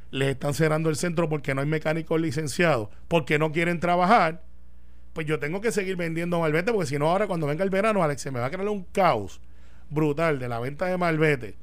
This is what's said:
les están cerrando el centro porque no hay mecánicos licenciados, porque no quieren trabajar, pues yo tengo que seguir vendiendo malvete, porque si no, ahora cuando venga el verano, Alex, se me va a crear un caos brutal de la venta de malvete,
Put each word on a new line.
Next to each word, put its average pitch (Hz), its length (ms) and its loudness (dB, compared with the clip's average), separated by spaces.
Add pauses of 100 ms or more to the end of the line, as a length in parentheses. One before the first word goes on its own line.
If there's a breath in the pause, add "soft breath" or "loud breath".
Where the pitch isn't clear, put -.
(100)
les 135 180 0
están 139 240 -2
cerrando 160 380 2
el 156 60 0
centro 170 300 0
porque 151 280 -2
no 135 80 -2
hay 143 40 0
mecánicos 156 540 0
licenciados, 151 720 0 (180 soft breath)
porque 160 300 2
no 156 120 2
quieren 170 300 0
trabajar, 175 640 4 (720 soft breath)
pues 160 120 -4
yo 151 120 0
tengo 165 240 -4
que 226 100 0
seguir 190 240 -2
vendiendo 170 420 -2
malvete, 165 320 2
porque 196 160 2
si 143 120 -2
no, 151 100 2
ahora 196 180 2
cuando 170 200 -2
venga 156 180 0
el 196 60 0
verano, 196 320 2
Alex, 147 180 0
se 143 100 -6
me 127 100 -2
va 120 60 0
a 139 40 -2
crear 185 180 -4
un 202 240 -4
caos 131 480 2 (480 soft breath)
brutal 151 500 2
de 123 120 -4
la 117 100 -4
venta 143 240 -4
de 180 140 0
malvete, 151 640 2